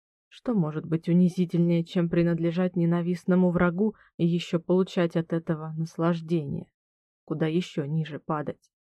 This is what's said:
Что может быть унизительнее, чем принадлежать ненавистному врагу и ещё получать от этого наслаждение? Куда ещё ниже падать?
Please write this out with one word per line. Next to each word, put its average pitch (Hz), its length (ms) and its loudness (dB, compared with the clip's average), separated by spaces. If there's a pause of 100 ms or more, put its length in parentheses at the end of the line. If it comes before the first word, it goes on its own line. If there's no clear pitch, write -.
(300)
Что - 240 -6
может 156 300 -2
быть 160 240 -4
унизительнее, 170 760 2
чем 170 260 -2
принадлежать 170 680 0
ненавистному 175 720 2
врагу 180 440 0 (240)
и 170 80 2
ещё 170 340 -2
получать 180 560 0
от 165 160 -2
этого 160 440 -4
наслаждение? 160 920 -2 (540)
Куда 156 220 -2
ещё 160 400 -2
ниже 151 320 -4
падать? - 520 -8 (100)